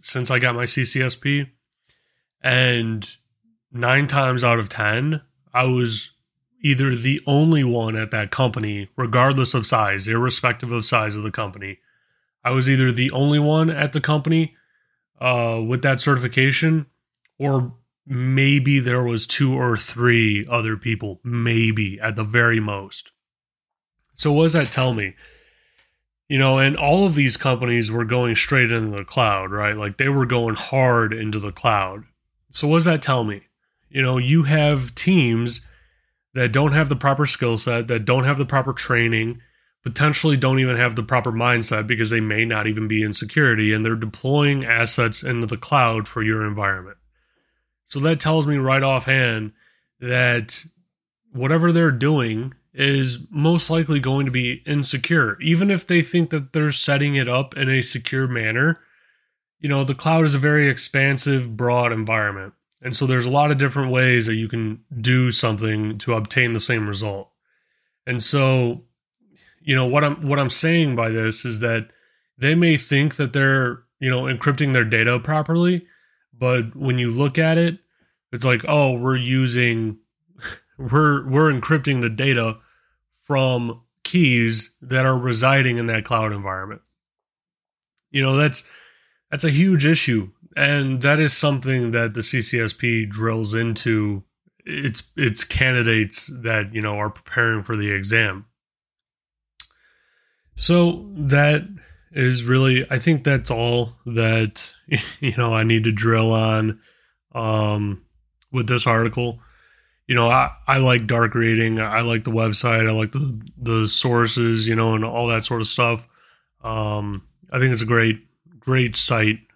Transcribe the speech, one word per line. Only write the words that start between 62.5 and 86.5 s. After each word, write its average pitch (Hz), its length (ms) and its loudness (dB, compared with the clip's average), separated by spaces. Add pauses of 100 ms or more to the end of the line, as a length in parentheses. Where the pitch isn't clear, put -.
And 127 120 -8
so 139 120 -2
there's 127 180 0
a 127 60 -2
lot 143 200 2
of 143 60 2
different 135 360 0
ways 127 340 2
that 113 80 -2
you 110 140 -4
can 110 320 -6 (200)
do 127 300 2
something 107 680 -2
to 120 140 -4
obtain 117 400 -2
the 113 80 -4
same 110 260 -2
result. 101 440 -8 (760)
And 123 160 -4
so, 131 600 2 (800)
you 147 120 -2
know, 131 120 2
what 143 180 0
I'm, 143 240 -4
what 143 100 0
I'm 135 120 0
saying 160 440 2
by 113 140 -2
this 113 380 -2
is 110 140 -6
that 113 280 -2 (480)
they 139 180 0
may 170 220 4
think 143 400 0
that 135 160 -2
they're, 135 500 0 (160)
you 131 120 -2
know, 127 140 -2
encrypting 131 500 0
their 120 100 4
data 113 340 2
properly, 165 680 0 (520)
but 123 380 -2
when 127 220 -2
you 120 120 0
look 135 280 0
at 160 180 2
it, 170 220 2 (520)
it's 123 140 -6
like, 123 240 2
"Oh, 147 240 2
we're 127 240 -2
using, 120 800 0 (420)
<laughs> - 400 -18
we're, 143 500 0
we're 151 220 4
encrypting 135 520 0
the 117 80 -2
data 117 480 0 (640)
from 123 600 -2 (220)
keys 120 640 2 (120)
that 131 220 0
are 131 140 2
residing 127 600 2
in 117 80 -2
that 113 180 -2
cloud 110 280 -2
environment." 98 500 -8 (1300)